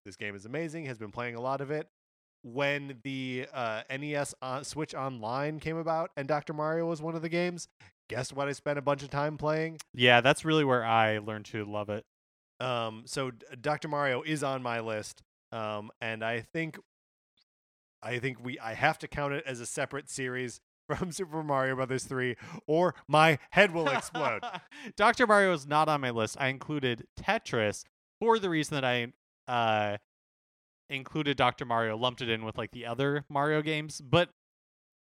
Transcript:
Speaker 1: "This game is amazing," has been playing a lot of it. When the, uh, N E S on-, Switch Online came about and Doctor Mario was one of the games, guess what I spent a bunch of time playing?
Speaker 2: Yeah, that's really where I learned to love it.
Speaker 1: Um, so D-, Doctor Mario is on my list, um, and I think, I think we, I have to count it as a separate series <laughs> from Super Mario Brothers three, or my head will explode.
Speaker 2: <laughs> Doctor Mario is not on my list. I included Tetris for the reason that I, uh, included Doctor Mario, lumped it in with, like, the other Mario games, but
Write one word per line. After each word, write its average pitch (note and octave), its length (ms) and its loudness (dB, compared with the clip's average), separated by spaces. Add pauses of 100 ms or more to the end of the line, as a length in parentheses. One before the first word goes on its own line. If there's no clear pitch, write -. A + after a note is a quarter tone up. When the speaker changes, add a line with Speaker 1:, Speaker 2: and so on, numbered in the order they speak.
Speaker 1:
"This G2 120 -16
game G#2 180 -8
is G2+ 120 -14
amazing," D#3 400 -8
has B2+ 120 -8
been G#2+ 140 -10
playing A#2+ 240 -8
a A#2 40 -8
lot C3 200 -2
of C3+ 100 -6
it. D3+ 160 -4 (560)
When C#3 640 -2
the, C3 480 -4
uh, A#2 380 -4
N C3+ 120 -6
E D3 120 -4
S C#3+ 260 -2
on-, C3 240 -6
Switch D3+ 300 -8
Online C3+ 680 -4
came D#3+ 160 -4
about E3 400 -2
and C#3 100 -6
Doctor D3+ 280 -2
Mario D#3 320 0
was E3 160 -4
one E3 120 -4
of E3 60 -6
the E3 80 -4
games, F3 400 -2 (400)
guess A#2+ 240 -6
what C#3 160 -2
I C#3+ 40 -2
spent D3 260 -2
a - 20 -4
bunch C#3 220 0
of C#3+ 80 -12
time D3 260 -2
playing? D#3 400 -2 (160)
Speaker 2:
Yeah, A#2+ 300 10
that's C3+ 200 6
really D#3 220 4
where B2 180 4
I A2+ 360 4
learned G#2+ 280 -6
to G#2+ 200 -6
love G#2 240 -4
it. G#2+ 160 -4 (520)
Speaker 1:
Um, A#2 460 -4
so C3 280 -4
D-, A2 120 -20 (160)
Doctor D3+ 280 -2
Mario C#3+ 340 0
is D#3 200 -2
on C3+ 200 0
my A#2 180 -2
list, A2 400 -4 (320)
um, G#2+ 380 -6 (100)
and A2 240 -4
I A#2 160 -2
think, D#3+ 380 -6 (1200)
I B2 180 -2
think A#2+ 220 -4
we, B2 160 -8
I A2+ 140 -8
have D3 280 2
to D#3+ 60 -10
count C#3+ 280 -4
it C#3+ 120 -6
as B2+ 140 -6
a A#2+ 60 -10
separate C#3 420 -6
series B2+ 520 -6 (140)
<laughs> - 140 -14
from E3+ 240 -4
Super D#3+ 300 -6
Mario C3+ 320 0
Brothers B2+ 300 -2
three, B2+ 320 -2 (300)
or E3 280 4 (120)
my D#3 320 6 (120)
head F#3 240 6
will E3 120 0
explode. - 540 0 (300)
Speaker 2:
<laughs> C#4 260 -16
Doctor A#3 300 6
Mario G3+ 260 8
is C#3+ 140 -2
not D3+ 240 4
on D3 100 2
my C3 80 0
list. A2+ 320 0
I C3+ 80 2
included C3 580 -2 (140)
Tetris A#2+ 640 0 (340)
for A3+ 200 4
the F#3+ 100 -2
reason D#3 320 0
that C3 60 2
I, B2 260 0 (340)
uh, G#2+ 520 2 (920)
included C#3 440 -2
Doctor B2 280 2
Mario, A2+ 320 0
lumped A#2+ 240 -2
it B2 80 -4
in A2 160 0
with, A2 140 -6
like, A2+ 140 -6
the A#2+ 120 -12
other C#3 460 -2
Mario D3+ 320 2
games, D3+ 380 -4
but D#3 300 2 (800)